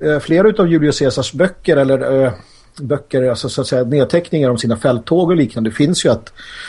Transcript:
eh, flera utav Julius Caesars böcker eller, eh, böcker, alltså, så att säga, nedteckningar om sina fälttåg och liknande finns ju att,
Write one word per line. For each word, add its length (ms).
eh, 180
flera 300
utav 200
Julius 300
Caesars 340
böcker 440
eller, 480
eh, 80
böcker, 500
alltså, 180
så 120
att 60
säga, 180
nedteckningar 640
om 80
sina 180
fälttåg 540
och 60
liknande 340
finns 340
ju 40
att, 240